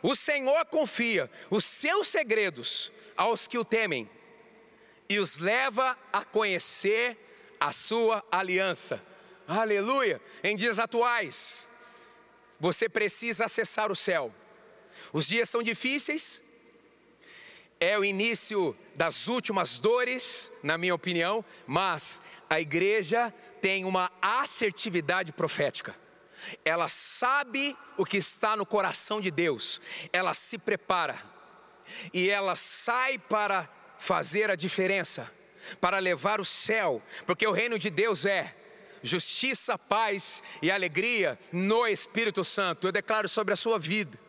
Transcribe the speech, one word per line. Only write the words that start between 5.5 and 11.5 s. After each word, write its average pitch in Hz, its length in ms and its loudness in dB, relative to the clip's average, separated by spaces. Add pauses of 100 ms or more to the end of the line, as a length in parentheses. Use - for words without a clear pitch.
a 202 120 0
conhecer 214 960 0 (420)
a 143 120 2
sua 220 600 2
aliança." 185 720 -2 (440)
Aleluia! 214 720 0 (240)
Em 208 120 2
dias 208 240 0
atuais, 233 920 0 (920)